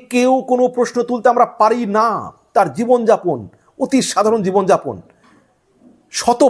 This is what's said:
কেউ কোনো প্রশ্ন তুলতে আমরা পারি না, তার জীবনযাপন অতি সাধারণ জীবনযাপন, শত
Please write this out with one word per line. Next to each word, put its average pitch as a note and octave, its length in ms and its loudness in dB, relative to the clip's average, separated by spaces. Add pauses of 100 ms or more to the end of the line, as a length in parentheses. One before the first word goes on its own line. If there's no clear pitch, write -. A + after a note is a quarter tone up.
কেউ B3 220 2 (100)
কোনো B3+ 260 -2
প্রশ্ন B3 360 -4
তুলতে A#3+ 260 -2
আমরা A#3+ 160 4 (140)
পারি A#3 280 2
না, G#3+ 200 0 (460)
তার G3 200 2
জীবনযাপন G#3 680 0 (400)
অতি C4 240 0
সাধারণ G#3+ 400 0
জীবনযাপন, F#3 520 0 (1160)
শত A#3+ 360 -2